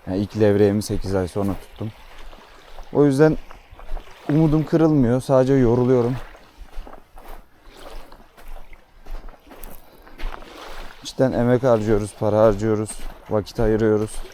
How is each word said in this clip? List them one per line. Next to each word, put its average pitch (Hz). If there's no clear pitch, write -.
Yani 92
ilk 104
levreğimi 104
sekiz 98
ay 92
sonra 98
tuttum. -
O 147
yüzden 147
umudum 156
kırılmıyor, 147
sadece 131
yoruluyorum. 123
Cidden -
emek 120
harcıyoruz, 107
para 107
harcıyoruz, 107
vakit 107
ayırıyoruz. 110